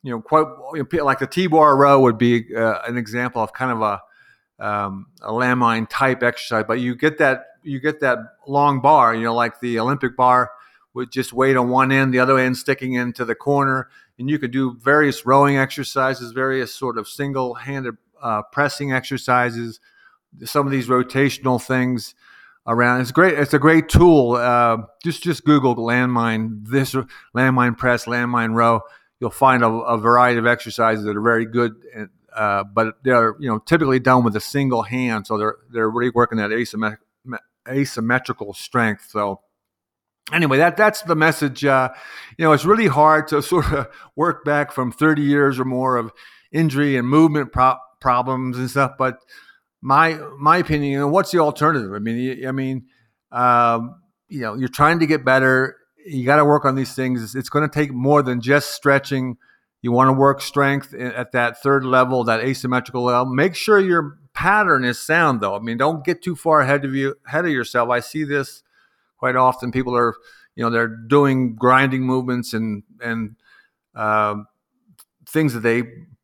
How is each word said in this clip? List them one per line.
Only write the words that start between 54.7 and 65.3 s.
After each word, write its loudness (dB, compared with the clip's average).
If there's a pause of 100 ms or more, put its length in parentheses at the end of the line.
to 2
get 0
better. 2 (280)
You -6
gotta 4
work 4
on 0
these -4
things. -4
It's, -14
it's -8
gonna -2
take -2
more 2
than -4
just 0
stretching. -2 (440)
You -2
wanna 6
work 4
strength -2
i-, -16
at -8
that -2
third 2
level, 2
that 0
asymmetrical -4
level. 0
Make 0
sure 2
your 0 (160)
pattern 2
is -4
sound, 0